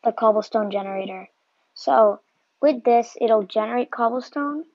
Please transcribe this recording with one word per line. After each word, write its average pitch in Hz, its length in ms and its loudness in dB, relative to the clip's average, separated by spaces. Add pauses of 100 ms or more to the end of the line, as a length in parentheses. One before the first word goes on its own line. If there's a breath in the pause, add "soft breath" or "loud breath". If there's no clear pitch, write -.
the 226 100 0
cobblestone 214 580 -2
generator. 196 580 -8 (460)
So, 214 480 2 (380)
with 277 240 2
this, 233 360 2
it'll 220 220 2
generate 226 480 -4
cobblestone. 285 760 -4 (100)